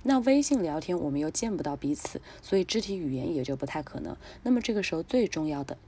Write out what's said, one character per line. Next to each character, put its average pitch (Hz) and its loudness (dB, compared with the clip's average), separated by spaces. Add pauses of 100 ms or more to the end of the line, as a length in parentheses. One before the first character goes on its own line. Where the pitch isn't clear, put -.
那 262 4
微 269 6
信 277 2
聊 156 0
天 180 0
我 151 -2
们 143 0
又 156 0
见 214 -2
不 151 -2
到 147 -2
彼 143 0
此， - -8 (220)
所 - 2
以 185 4
肢 220 -2
体 196 -4
语 147 -2
言 131 -2
也 135 0
就 139 -4
不 135 -6
太 151 -4
可 - -8
能。 - -8 (260)
那 240 2
么 240 4
这 220 -2
个 208 0
时 - -4
候 160 0
最 240 4
重 156 -2
要 143 -2
的 - -8